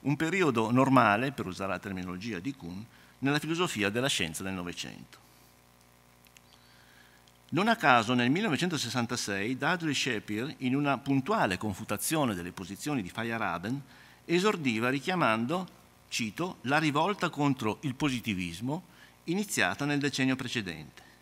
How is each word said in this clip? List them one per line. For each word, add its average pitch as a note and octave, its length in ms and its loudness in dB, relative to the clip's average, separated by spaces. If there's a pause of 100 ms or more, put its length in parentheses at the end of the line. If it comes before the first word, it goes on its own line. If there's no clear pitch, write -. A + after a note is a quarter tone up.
un C#3+ 140 0
periodo D3 560 2
normale, B2+ 640 6
per G#2 140 -6
usare F#2+ 240 -6
la F2+ 80 -2
terminologia F#2 600 -6
di B2 140 -8
Kuhn, F2+ 320 -12 (340)
nella C#3+ 200 2
filosofia D3+ 500 0
della A#2+ 180 -2
scienza F2 360 -2
del F#2+ 100 -6
Novecento. E2+ 640 -10 (2250)
Non F#3 180 2
a A3+ 80 4
caso B2 380 6
nel B2 160 4
millenovecentosessantasei B2+ 1300 0
Dudley D#3+ 360 0
Shapiro, A2+ 680 -2
in B2+ 160 2
una C#3+ 220 2
puntuale C3+ 600 2
confutazione A2 760 -2
delle F2 160 -6
posizioni G2 500 -6
di F2 80 -6
Feyerabend, A2+ 720 -4 (440)
esordiva D#3+ 640 2
richiamando, C#3+ 760 0 (400)
cito, A#2+ 540 -4
"la C#3 160 2
rivolta D#3+ 520 2
contro C#3 520 0
il C3+ 120 -4
positivismo A#2 880 -4 (420)
iniziata C#3+ 600 0
nel C#3+ 140 0
decennio C3+ 360 0
precedente G2 680 -8 (200)